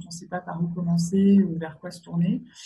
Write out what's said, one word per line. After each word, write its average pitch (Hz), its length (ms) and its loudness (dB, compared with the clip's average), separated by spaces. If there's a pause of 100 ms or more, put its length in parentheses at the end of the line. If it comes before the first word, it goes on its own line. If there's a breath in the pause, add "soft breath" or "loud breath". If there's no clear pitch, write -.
on - 40 -18
ne - 40 -18
sait - 160 -16
pas 180 120 -8
par 175 240 -6
où 175 40 0
commencer 185 760 4
ou 165 160 -2
vers 160 200 -8
quoi 180 120 -12
se - 100 -18
tourner. 170 420 -2 (220 loud breath)